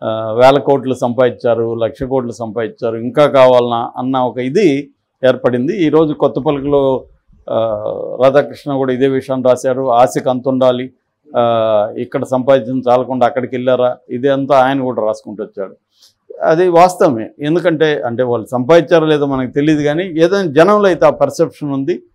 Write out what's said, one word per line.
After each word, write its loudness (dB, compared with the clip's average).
ఆ, -6
వేల 6
కోట్లు -2
సంపాదించారు, -2
లక్ష -4
కోట్లు -4
సంపాదించారు, -8
ఇంకా 2
కావాలనా 4
అన్న -4
ఒక -2
ఇది 0
ఏర్పడింది. -2
ఈరోజు 2
కొత్తపల్లిలో, -2
ఆ, -4
రాధాకృష్ణ 2
కూడా -2
ఇదే 0
విషయాన్ని -2
రాశారు, 0
"ఆశకు 2
అంత -4
ఉండాలి, 0
ఆ, 2
ఇక్కడ -6
సంపాదించిన 0
చాలకుండా 0
అక్కడికి -6
వెళ్ళారా?" 0
ఇదే -2
అంతా 0
ఆయన 2
కూడా -4
రాసుకుంటూ -6
వచ్చాడు. -12
అది 2
వాస్తవమే. 2
ఎందుకంటే 0
అంటే -4
వాళ్ళు -2
సంపాదించారో 2
లేదో 0
మనకు -4
తెలియదు, 0
కానీ -2
ఏదైనా 0
జనంలో 4
అయితే 2
ఆ 4
పర్సెప్షన్ -4
ఉంది. -4